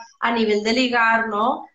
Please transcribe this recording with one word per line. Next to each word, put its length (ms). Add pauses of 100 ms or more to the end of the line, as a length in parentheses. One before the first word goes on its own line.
(200)
a 120
nivel 300
de 100
ligar, 560
¿no? 360 (100)